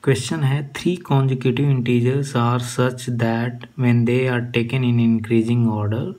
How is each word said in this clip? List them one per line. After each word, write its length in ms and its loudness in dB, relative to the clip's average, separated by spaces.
क्वेश्चन 400 0
है, 160 2
three 200 -2
consecutive 640 2
integers 580 0
are 240 2
such 420 -2
that 440 -2
when 280 2
they 220 2
are 120 0
taken 360 -2
in 160 2
increasing 640 2
order 340 -2